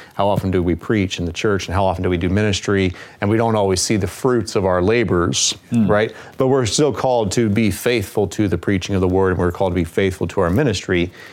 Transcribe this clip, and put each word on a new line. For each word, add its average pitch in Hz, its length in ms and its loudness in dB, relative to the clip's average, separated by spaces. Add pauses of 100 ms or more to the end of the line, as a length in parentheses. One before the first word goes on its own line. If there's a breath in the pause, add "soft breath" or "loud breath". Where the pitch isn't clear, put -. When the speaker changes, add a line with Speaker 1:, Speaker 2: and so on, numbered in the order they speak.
(160 loud breath)
Speaker 1:
how 101 120 0
often 95 240 0
do 92 100 0
we 85 140 0
preach 98 420 -2
in 90 80 -4
the 82 60 -6
church 101 360 -2
and 85 60 -6
how 95 120 0
often 92 180 -2
do 95 60 0
we 90 80 0
do 85 120 -2
ministry, 98 640 0 (280 loud breath)
and 101 80 0
we 110 80 2
don't 113 180 2
always 98 260 0
see 117 140 -2
the 101 120 0
fruits 120 480 -2
of 98 100 0
our 90 160 2
labors, 98 720 0 (160)
Speaker 2:
Hmm. 113 160 4
Speaker 1:
right? 107 240 2 (260 loud breath)
But 131 100 2
we're 131 180 2
still 131 260 2
called 117 400 0
to 117 180 2
be 104 220 2
faithful 107 560 -2
to 104 220 -2
the 90 80 0
preaching 101 380 -2
of 90 60 2
the 92 60 2
word, 95 220 2
and 90 100 0
we're 90 120 2
called 92 200 -2
to 87 40 -2
be 87 100 0
faithful 95 420 -2
to 98 140 -2
our 87 80 2
ministry, 95 600 0 (240 loud breath)